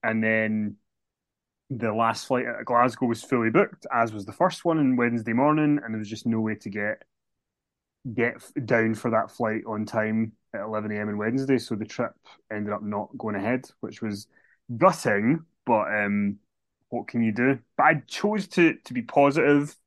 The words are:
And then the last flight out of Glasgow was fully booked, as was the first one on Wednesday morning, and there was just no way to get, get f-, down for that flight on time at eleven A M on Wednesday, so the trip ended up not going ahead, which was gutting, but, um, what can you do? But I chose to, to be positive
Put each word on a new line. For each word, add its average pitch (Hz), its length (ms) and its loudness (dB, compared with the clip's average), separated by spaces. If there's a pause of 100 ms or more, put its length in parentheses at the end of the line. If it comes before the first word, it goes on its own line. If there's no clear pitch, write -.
And 110 220 0
then 110 540 0 (920)
the 113 220 -2
last 113 360 0
flight 123 180 0
out 117 160 -6
of - 40 -12
Glasgow 123 420 2
was 117 140 -2
fully 117 280 2
booked, - 420 0
as 117 220 0
was 101 120 -10
the 110 60 -14
first - 320 0
one 160 160 2
on 131 160 4
Wednesday 117 380 0
morning, 147 500 4
and 110 100 -8
there 110 60 -6
was 104 100 -8
just 110 160 -10
no 113 140 0
way 110 160 -2
to 104 140 -12
get, 104 340 -6 (1080)
get 117 220 -2
f-, - 180 -20 (120)
down 113 300 2
for 113 160 -4
that 110 200 0
flight 110 360 -4
on 107 180 -6
time 110 460 -2 (220)
at 107 80 -8
eleven 107 320 -6
A - 20 -6
M 104 140 -4
on 104 80 -4
Wednesday, 127 400 0
so 117 180 -4
the 104 80 -6
trip - 300 -6 (360)
ended 104 220 -6
up 104 120 -4
not 104 340 -6
going 107 180 -6
ahead, 117 300 -2 (160)
which 110 200 -12
was 104 260 -8 (500)
gutting, 120 680 2 (220)
but, 107 280 2
um, 101 440 0 (500)
what 117 220 -8
can 117 120 -2
you 110 120 2
do? 123 260 2 (160)
But 139 80 2
I 151 240 4
chose 208 420 -2
to, 170 260 4 (100)
to - 80 -12
be 123 80 -4
positive 143 720 4 (120)